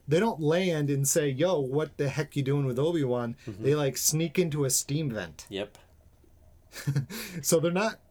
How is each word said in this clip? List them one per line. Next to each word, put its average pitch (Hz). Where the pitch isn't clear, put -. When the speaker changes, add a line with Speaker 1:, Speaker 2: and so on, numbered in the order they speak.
Speaker 1:
they 156
don't 214
land 156
and 139
say, 151
"Yo, 151
what 143
the 143
heck 147
you 143
doing 139
with 120
Obi-Wan?" 127
Speaker 2:
Mm-hmm. 107
Speaker 1:
They, 135
like, 143
sneak 160
into 151
a 131
steam 147
vent. 90
Speaker 2:
Yep. 98
Speaker 1:
<laughs> 160
So 165
they're 170
not, 208